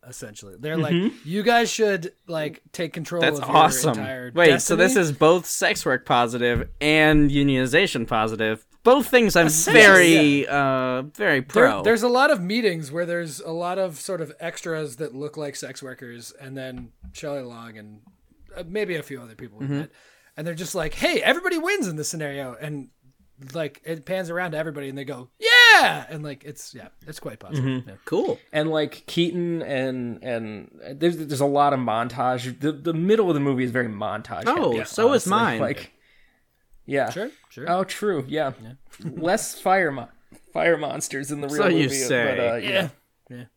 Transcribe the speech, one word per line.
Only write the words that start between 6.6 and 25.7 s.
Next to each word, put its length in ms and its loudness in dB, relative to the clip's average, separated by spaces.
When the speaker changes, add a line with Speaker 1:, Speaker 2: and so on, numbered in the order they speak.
Speaker 3:
and 480 6
unionization 760 2
positive. 580 -2
Both 240 6
things 280 4
I'm 120 6
Speaker 1:
Essentially, 360 6
Speaker 3:
very, 640 8
Speaker 1:
yeah. 520 0
Speaker 3:
uh, 40 -4
very 260 0
Speaker 1:
There, 40 -8
Speaker 3:
pro. 140 -4
Speaker 1:
there's 200 2
a 60 0
lot 220 4
of 100 0
meetings 500 -2
where 140 -4
there's 340 -6
a 120 -12
lot 260 -6
of 220 -6
sort 220 -8
of 180 -10
extras 560 -8
that 180 -8
look 240 -12
like 180 -8
sex 280 -14
workers, 480 -16
and 160 -14
then 340 -14
Shelley 300 -10
Long 340 -18
and, 240 -20
uh, 120 -14
maybe 280 -4
a 80 -6
few 180 -14
other 140 -20
people 240 -18
we 60 -8
Speaker 3:
Mm-hmm. 160 -2
Speaker 1:
met. 100 -10
And 100 -10
they're 80 -8
just 180 -10
like, 220 -4
"Hey, 260 -2
everybody 380 0
wins 280 -2
in 100 -6
this 120 -6
scenario." 500 -8
And, 300 -10
like, 300 -8
it 220 -10
pans 240 -6
around 220 -4
to 60 -6
everybody, 300 -8
and 100 -10
they 60 -10
go, 260 -12
"Yeah!" 680 6